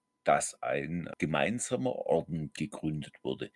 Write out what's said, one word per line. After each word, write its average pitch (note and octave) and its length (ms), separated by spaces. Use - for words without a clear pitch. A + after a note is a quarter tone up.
dass - 380
ein C#2+ 560
gemeinsamer G2 760
Orden D#2+ 580
gegründet D#2 720
wurde. - 320